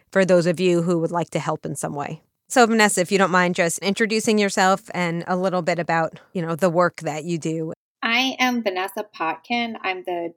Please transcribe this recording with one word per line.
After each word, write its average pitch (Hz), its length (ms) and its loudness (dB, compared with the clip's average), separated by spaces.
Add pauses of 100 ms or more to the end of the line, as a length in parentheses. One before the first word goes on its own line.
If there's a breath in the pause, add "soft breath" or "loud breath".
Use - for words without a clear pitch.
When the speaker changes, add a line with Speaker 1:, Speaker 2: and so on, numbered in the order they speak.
(120 soft breath)
Speaker 1:
for 190 140 2
those 175 220 4
of 170 120 0
you 175 220 4
who 170 180 0
would 160 120 -2
like 170 180 -2
to 156 100 -4
help 156 260 -4
in 156 100 -8
some 160 180 -6
way. 147 300 -8 (260)
So, 247 160 6
Vanessa, 214 340 4
if 175 120 0
you 196 60 4
don't 180 140 4
mind 180 240 4
just 170 240 0
introducing 214 580 0
yourself 196 560 2
and 170 340 -4
a 185 100 -2
little 180 240 -2
bit 165 180 -2
about, 165 400 -2 (140)
you 185 80 -4
know, 165 140 -4
the 185 140 2
work 170 320 2
that 151 220 -6
you 170 140 -4
do. 160 340 -6 (320)
Speaker 2:
I 247 360 0
am 247 220 0
Vanessa 196 420 -4 (140)
Potkin. 226 640 -4
I'm 185 240 -6
the 170 320 -6